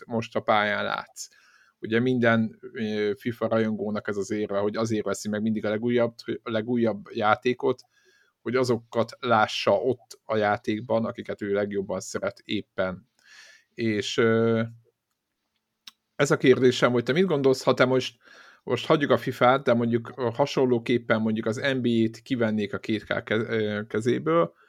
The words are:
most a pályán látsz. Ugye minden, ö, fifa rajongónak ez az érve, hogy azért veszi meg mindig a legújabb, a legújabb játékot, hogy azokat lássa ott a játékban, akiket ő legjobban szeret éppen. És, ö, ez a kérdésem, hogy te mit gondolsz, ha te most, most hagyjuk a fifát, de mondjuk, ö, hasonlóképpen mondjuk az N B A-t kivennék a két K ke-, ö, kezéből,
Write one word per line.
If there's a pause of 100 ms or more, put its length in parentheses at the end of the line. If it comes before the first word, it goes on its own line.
most
a
pályán
látsz. (520)
Ugye
minden, (140)
ö,
fifa
rajongónak
ez
az
érve,
hogy
azért
veszi
meg
mindig
a
legújabb, (280)
a
legújabb
játékot, (600)
hogy
azokat
lássa
ott
a
játékban,
akiket
ő
legjobban
szeret
éppen. (640)
És,
ö, (1500)
ez
a
kérdésem,
hogy
te
mit
gondolsz,
ha
te
most, (480)
most
hagyjuk
a
fifát,
de
mondjuk,
ö,
hasonlóképpen
mondjuk
az
N
B
A-t
kivennék
a
két
K
ke-,
ö,
kezéből, (160)